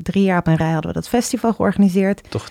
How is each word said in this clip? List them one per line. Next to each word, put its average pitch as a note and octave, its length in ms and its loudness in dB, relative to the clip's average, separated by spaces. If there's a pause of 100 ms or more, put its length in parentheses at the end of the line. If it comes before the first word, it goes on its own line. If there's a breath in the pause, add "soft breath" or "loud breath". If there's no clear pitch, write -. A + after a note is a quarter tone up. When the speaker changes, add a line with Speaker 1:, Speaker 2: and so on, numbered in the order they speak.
Speaker 1:
drie G3 220 0
jaar F#3 160 2
op E3+ 80 -2
een D#3+ 80 4
rij D#3+ 160 0
hadden D#3+ 220 -2
we - 60 -8
dat - 100 -6
festival A#3 440 0
georganiseerd. G3 760 2
Speaker 2:
Toch - 220 -6